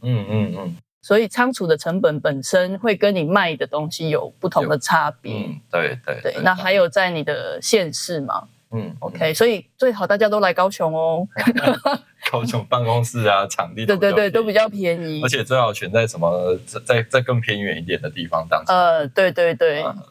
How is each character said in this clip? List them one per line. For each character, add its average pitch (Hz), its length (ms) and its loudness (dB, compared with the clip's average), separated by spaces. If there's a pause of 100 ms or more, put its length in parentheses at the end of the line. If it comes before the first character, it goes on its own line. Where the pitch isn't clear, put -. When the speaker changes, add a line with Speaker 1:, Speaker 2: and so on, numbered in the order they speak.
Speaker 1:
嗯， 120 280 -2
嗯， 104 280 -2
嗯。 90 180 -8 (260)
Speaker 2:
所 208 160 2
以 226 80 2
仓 247 260 0
储 196 140 -6
的 160 100 4
成 175 240 -2
本 151 200 2
本 139 200 -2
身 185 380 0
会 214 160 0
跟 202 180 2
你 180 120 -2
卖 170 320 2
的 139 100 -4
东 151 240 -4
西 160 200 -6
有 - 280 0
不 185 100 -2
同 160 200 0
的 151 100 0
差 156 320 0 (100)
别。 120 120 -10
Speaker 1:
有， 104 80 -6
嗯， 82 200 -10 (100)
对， 73 360 0
对， 71 160 -4
Speaker 2:
对， - 120 -2
Speaker 1:
对。 - 80 -4
Speaker 2:
那 185 120 4
还 185 180 -2
有 185 160 4
在 180 220 0
你 156 140 -4
的 139 360 -6
县 175 320 0
市 160 280 -6
嘛。 123 240 -4 (300)
Speaker 1:
嗯， 101 160 -6 (100)
Speaker 2:
OK， 165 320 -2
Speaker 1:
嗯。 - 20 -8
Speaker 2:
所 226 120 4
以 214 200 0 (100)
最 262 160 2
好 202 140 -4
大 208 100 2
家 214 120 4
都 208 120 0
来 185 140 4
高 185 160 2
雄 160 240 -2
哦。 160 320 0 (500)
Speaker 1:
<laughs> - 540 -6
高 120 160 0
雄 120 200 -2
办 123 160 0
公 120 220 2
室 120 200 -2
啊， 101 220 4
场 87 280 -6
地 110 100 -6
都 202 120 4
比 170 40 -4
较 202 60 4
便 196 60 4
宜。 - 20 0
Speaker 2:
对， - 0 -
对， 202 160 2
对， - 0 -
都 226 160 2
比 208 60 0
较 220 160 4
便 175 340 -2
宜。 156 200 -6
Speaker 1:
而 127 60 2
且 123 140 0
最 131 160 0
好 113 140 2
选 95 180 -8
在 113 160 2
什 95 120 -8
么， 90 380 0 (300)
在， 120 240 2
在 131 100 4
更 123 200 0
偏 104 200 -2
远 92 160 -4
一 82 60 -8
点 85 180 -4
的 78 80 -8
地 82 180 -8
方 82 220 -4
当。 80 200 0
Speaker 2:
呃， 170 400 4
对， 185 240 2
对， 170 220 2
对， 151 280 0
Speaker 1:
嗯。 156 120 -6 (160)